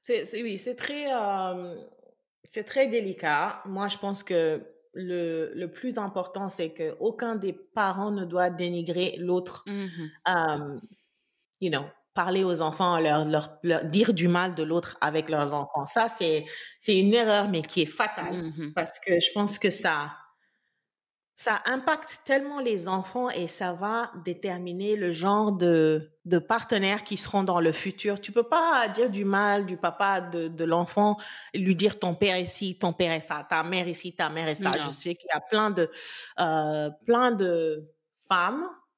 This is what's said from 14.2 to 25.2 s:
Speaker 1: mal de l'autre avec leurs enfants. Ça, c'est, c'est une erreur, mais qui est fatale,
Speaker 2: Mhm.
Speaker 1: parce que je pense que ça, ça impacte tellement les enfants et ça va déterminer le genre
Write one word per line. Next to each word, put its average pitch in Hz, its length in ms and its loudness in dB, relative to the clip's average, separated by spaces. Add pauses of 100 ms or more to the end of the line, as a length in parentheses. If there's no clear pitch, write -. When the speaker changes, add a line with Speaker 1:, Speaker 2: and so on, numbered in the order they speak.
Speaker 1:
mal 175 260 2
de 156 80 -2
l'autre 165 380 -2
avec 151 300 0
leurs 147 240 0
enfants. 143 320 -4
Ça, 226 240 2
c'est, 156 340 0 (340)
c'est 202 200 4
une 202 160 6
erreur, 214 340 4
mais 170 140 0
qui - 180 -2
est 151 60 4
fatale, 180 500 -4
Speaker 2:
Mhm. 160 380 -8
Speaker 1:
parce 160 240 -4
que 175 200 2
je 202 140 2
pense 202 260 0
que - 120 2
ça, 151 440 0 (1200)
ça 214 280 2
impacte 269 580 -2
tellement 277 360 0
les 208 280 -2
enfants 190 400 -2
et 175 180 -4
ça 180 280 -4
va 214 360 -4 (140)
déterminer 180 720 -4
le 180 160 0
genre 202 400 2